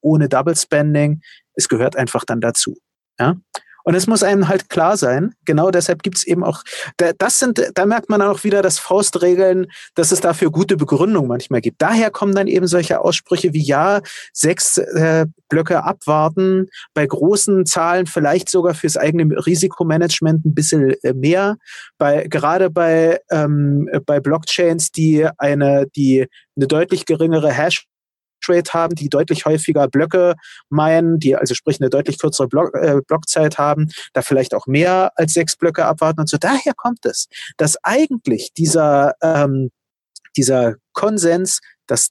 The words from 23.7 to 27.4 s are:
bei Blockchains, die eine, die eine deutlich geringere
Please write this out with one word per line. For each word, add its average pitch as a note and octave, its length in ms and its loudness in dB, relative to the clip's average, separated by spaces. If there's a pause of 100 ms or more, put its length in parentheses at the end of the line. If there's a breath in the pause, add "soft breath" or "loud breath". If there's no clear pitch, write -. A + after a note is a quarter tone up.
bei D3 140 2
Blockchains, E3 720 -2
die D#3 360 2 (120)
eine, C#3+ 560 2
die C3 320 2 (280 soft breath)
eine C#3 120 0
deutlich E3 400 0
geringere D#3+ 440 0